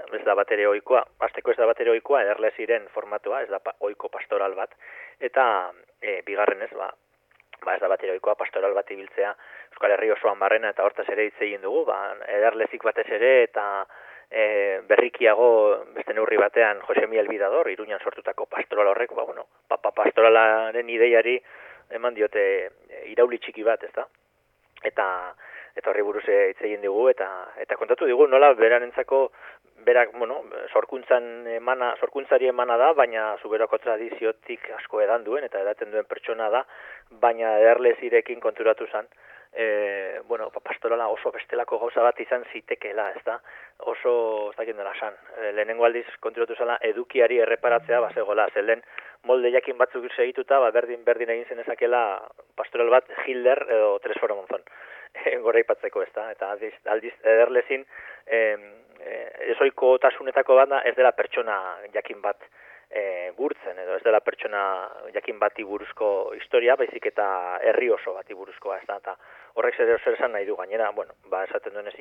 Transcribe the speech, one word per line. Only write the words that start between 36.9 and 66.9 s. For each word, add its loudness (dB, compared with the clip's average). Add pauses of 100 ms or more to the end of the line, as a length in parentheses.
baina 2 (160)
Erlezirekin 2
konturatu 0
zan, -8 (440)
e, -4
bueno, -6
pa-, -12
pastorala -4
oso -4
bestelako -6
gauza 0
bat 2
izan -4
zitekeela, -6
ez -18
da? -4 (520)
Oso, -2 (400)
ez -20
dakit -8
nola -8
san, -10 (200)
e, -6
lehenengo 2
aldiz -4 (140)
konturatu -4
zala -2 (120)
edukiari 2
erreparatzea 2
bazegoela, 0
ze 0
lehen 0 (400)
molde 2
jakin 0
batzuk -2
segituta, 0
ba, 4
berdin, -2
berdin 0
egin -8
zenezakela -2 (540)
pastoral 0
bat 4 (160)
Hitler 2
edo 2
Tres -6
Foro -2
Monzon, -8 (320)
<laughs> -12
e, -2
goraipatzeko, 0
ez -8
da? -8
Eta -6
aldiz, -10 (100)
aldiz -4
Ederlezin, 2 (400)
em, -2 (320)
e, -12 (360)
ezoikotasunetako 2
banda 4
ez 0
dela 6
pertsona -4 (360)
jakin -8
bat, -6 (460)
e, -6
gurtzen, -6
edo -6
ez -8
dela 4
pertsona -4 (520)
jakin -8
bati -2
buruzko -4
historia, 2
baizik -4